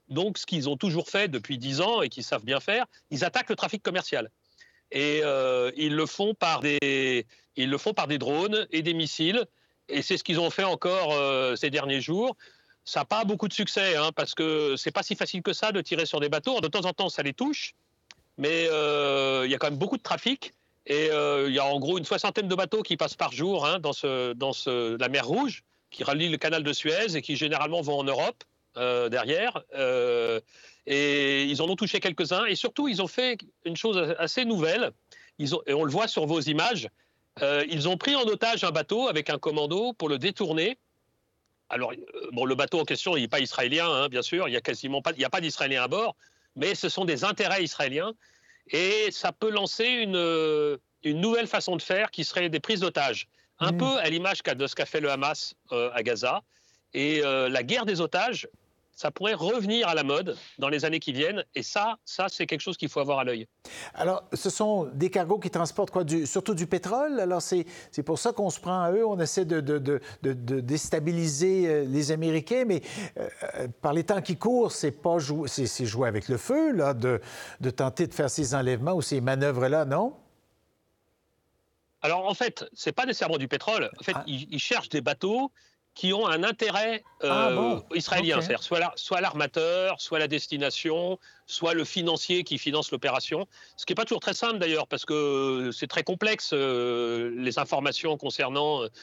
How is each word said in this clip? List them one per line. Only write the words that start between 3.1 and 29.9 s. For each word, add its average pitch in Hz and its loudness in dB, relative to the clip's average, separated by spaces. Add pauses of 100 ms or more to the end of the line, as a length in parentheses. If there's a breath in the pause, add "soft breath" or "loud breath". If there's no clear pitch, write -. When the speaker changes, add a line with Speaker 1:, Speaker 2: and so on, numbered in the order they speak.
Speaker 1:
ils 143 -2
attaquent 240 -2
le 208 0
trafic 196 -4
commercial. 160 -2 (640 soft breath)
Et, 147 2
euh, 127 2
ils 151 2
le 156 2
font 202 0
par 160 2
des, 139 2 (320 soft breath)
ils 131 0
le 139 0
font 214 -2
par 160 0
des 147 0
drones 180 0
et 160 0
des 170 0
missiles. 165 0 (420)
Et 143 -2
c'est 180 0
ce - -8
qu'ils 160 2
ont 165 2
fait 196 0
encore, 180 2
euh, 135 2
ces 147 -2
derniers 139 0
jours. 214 0 (480 soft breath)
Ça - -2
n'a 139 0
pas 220 0
beaucoup 208 0
de - -6
succès, 190 2
hein, 151 2
parce - -2
que 156 0
c'est 156 -4
pas 196 -2
si 196 -4
facile 185 -2
que 185 -2
ça 214 0
de 196 0
tirer 165 -2
sur 151 -2
des 147 0
bateaux. 190 0
De 160 -2
temps 185 -2
en 185 0
temps, 190 -2
ça - -4
les 139 -2
touche, - -2 (600)
mais, 165 0
euh, 139 2
il 131 0
y 135 4
a 127 -2
quand 151 2
même 143 -2
beaucoup 202 0
de - -6
trafic. - -2 (340)
Et, 151 2
euh, 147 2
il 131 0
y 143 4
a 139 2
en 139 2
gros 151 0
une 170 -2
soixantaine 202 0
de 185 2
bateaux 190 0
qui 170 -2
passent 156 -2
par 147 -2
jour, 156 0
hein, 170 2
dans 147 -2
ce, 127 -2
dans 131 -2
ce, 120 -2
la 127 0
mer 131 0
Rouge, 220 -2 (280)
qui - -8
relie 156 0
le 156 0
canal 160 0
de 147 -2
Suez 170 0
et 131 -2
qui 147 -4
généralement 151 0
vont 143 -2
en 139 -2
Europe, 139 -2 (320)
euh, 123 0
derrière. 143 0 (120)
Euh, 120 2 (460 loud breath)